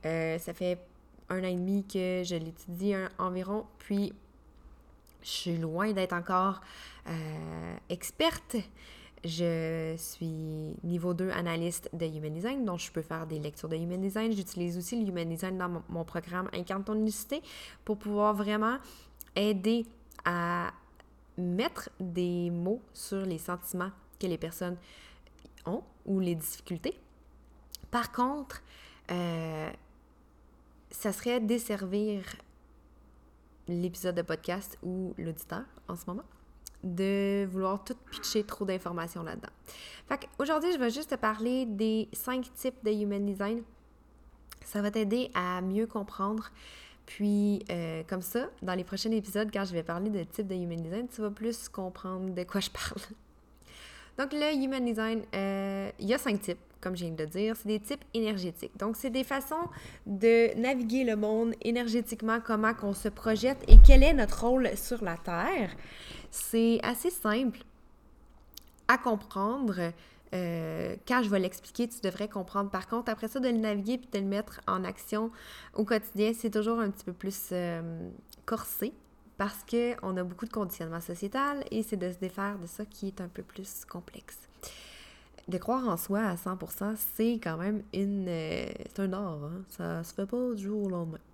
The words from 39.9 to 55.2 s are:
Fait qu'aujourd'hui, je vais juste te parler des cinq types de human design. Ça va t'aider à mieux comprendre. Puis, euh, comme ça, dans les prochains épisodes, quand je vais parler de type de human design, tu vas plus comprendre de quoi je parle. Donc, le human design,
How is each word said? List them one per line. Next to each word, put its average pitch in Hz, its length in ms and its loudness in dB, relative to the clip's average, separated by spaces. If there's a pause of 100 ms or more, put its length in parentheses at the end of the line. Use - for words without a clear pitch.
Fait 269 100 -2
qu'aujourd'hui, 311 560 0
je 320 40 0
vais 247 120 2
juste 277 220 -6
te 269 40 -2
parler 240 500 0
des 220 480 0
cinq 254 400 -4
types 254 300 -6
de 214 80 2
human 202 340 0
design. 202 360 -2 (1040)
Ça - 160 -4
va 208 100 0
t'aider 220 420 0
à 180 280 -2
mieux 196 260 0
comprendre. 208 640 -4 (540)
Puis, 208 640 2
euh, 165 380 -4
comme 185 140 -4
ça, 240 260 -4 (140)
dans 185 120 -2
les 180 100 -2
prochains 196 280 -4
épisodes, 208 400 0
quand 196 140 -2
je 180 80 -6
vais 170 100 -2
parler 175 260 -2
de 202 140 -2
type 196 240 -6
de 185 80 -4
human 170 260 -4
design, 190 260 -6
tu 233 140 -10
vas 208 100 -2
plus 226 360 -6
comprendre 185 640 -6
de 180 100 -4
quoi 190 180 -2
je - 80 -4
parle. - 320 -8 (1160)
Donc, 269 160 -2
le 294 220 2
human 262 280 0
design, 220 400 0 (100)